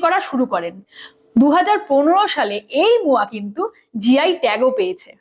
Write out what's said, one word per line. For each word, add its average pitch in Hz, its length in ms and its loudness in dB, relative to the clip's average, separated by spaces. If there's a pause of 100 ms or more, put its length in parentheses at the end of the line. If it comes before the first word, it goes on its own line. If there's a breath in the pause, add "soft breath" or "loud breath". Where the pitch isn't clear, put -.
করা 349 160 2 (100)
শুরু 254 240 -2
করেন। 175 220 -6 (600 loud breath)
দু 247 200 4
হাজার 381 220 2 (100)
পনেরো 311 400 2
সালে 220 280 -4 (280)
এই 453 100 4 (120)
মোয়া 247 180 2 (100)
কিন্তু 208 280 -10 (420 soft breath)
জিআই 269 280 4 (100)
ট্যাগও 233 360 0
পেয়েছে। 185 440 -6